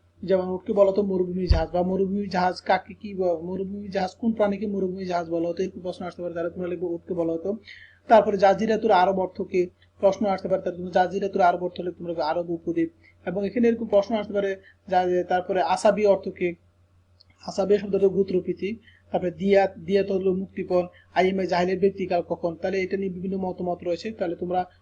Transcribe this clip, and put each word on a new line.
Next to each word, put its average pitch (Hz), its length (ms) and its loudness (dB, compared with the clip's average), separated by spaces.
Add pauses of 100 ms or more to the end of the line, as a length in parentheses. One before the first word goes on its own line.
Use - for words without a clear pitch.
(240)
যেমন 185 240 2
উটকে 185 240 -4
বলা 196 180 6
হতো 208 120 2
মরুভূমি 185 440 -2
জাহাজ, 165 240 2
বা 175 120 0
মরুভূমি 190 460 0
জাহাজ 180 320 0
কাকে 190 340 0
কি 202 200 -14
ব-, 180 280 0
মরুভূমি 190 460 -8
জাহাজ 185 260 -4
কোন 226 180 -2
প্রাণীকে 208 340 0
মরুভূমি 190 380 -4
জাহাজ 175 260 -4
বলা 170 180 -2
হতো, 170 140 -4
এরকম 190 180 -6
প্রশ্ন 180 260 -8
আসতে 175 160 -12
পারে, 170 120 -8
তাহলে 170 160 -4
তোমরা 175 180 -8
লিখবে 175 180 -6
উটকে 170 280 -6
বলা 165 180 -2
হতো। 190 240 -4 (520)
তারপরে 214 280 6
জাজিরাতুল 208 540 2
আরব 185 280 4
অর্থ 185 240 -4
কি, 180 240 0 (340)
প্রশ্ন 196 260 4
আসতে 190 220 -2
পারে, 185 140 0
তাহলে 175 140 -6
তোমরা 180 160 -8
জাজিরাতুল 185 500 0
আরব 180 200 4
অর্থ 175 180 -6
লিখে 175 180 -6
তোমরা 170 120 -8
লিখবে 165 140 -2
আরব 170 260 -2
উপদ্বীপ। 165 400 -2 (360)
এবং 196 200 -4
এখানে 233 220 2
এরকম 233 180 0
প্রশ্ন 202 300 2
আসতে 208 160 -4
পারে 196 240 -2 (320)
যা-, 180 400 2
তারপরে 185 340 0
আসাবি 190 440 4
অর্থ 196 220 4
কি, 175 260 -4 (880)
আসাবি 196 360 0
শব্দটা 196 300 2
গোত্রপ্রীতি, 185 680 -2 (340)
তারপরে 180 200 -2
দিয়াত, 190 480 2
দিয়াত 196 340 0
হলো 185 220 0
মুক্তিপণ, 185 520 -2 (280)
আইএমএ 185 320 2
জাহিলের 180 320 0
ব্যক্তিকাল 185 440 0
কখন, 170 320 -4
তাহলে 190 280 -2
এটা 185 140 -4
নিয়ে 196 140 -4
বিভিন্ন 185 280 -6
মতামত 180 460 -4
রয়েছে। 175 260 -4
তাহলে 180 260 -6
তোমরা 180 300 -4 (160)